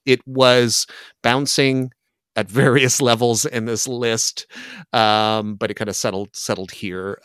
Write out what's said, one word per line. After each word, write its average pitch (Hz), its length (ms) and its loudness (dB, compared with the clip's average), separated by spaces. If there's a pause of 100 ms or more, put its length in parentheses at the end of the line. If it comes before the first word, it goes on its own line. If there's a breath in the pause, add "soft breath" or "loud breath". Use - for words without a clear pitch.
it 127 200 2
was 127 600 4 (360 loud breath)
bouncing 131 680 0 (420)
at 104 140 -4
<laughs> - 20 -18
various 127 520 2
levels 120 420 2
in 117 220 -4
this 113 200 -4
list, 120 600 -4 (480 loud breath)
um, 107 640 2
but 107 140 -4
it 101 40 -6
kinda 104 180 -6
settled, 101 420 -4
settled 95 360 -6
here. 92 540 -8